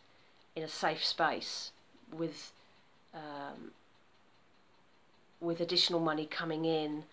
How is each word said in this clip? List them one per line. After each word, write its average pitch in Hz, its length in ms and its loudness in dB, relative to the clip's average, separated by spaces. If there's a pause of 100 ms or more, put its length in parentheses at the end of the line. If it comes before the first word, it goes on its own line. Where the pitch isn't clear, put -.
(560)
in 160 80 -2
a 156 40 -4
safe 160 380 2
space - 640 0 (400)
with, 165 400 -6 (640)
um, 143 580 -10 (1700)
with 170 180 0
additional 170 400 4
money 156 260 2
coming 160 400 -2
in 156 480 2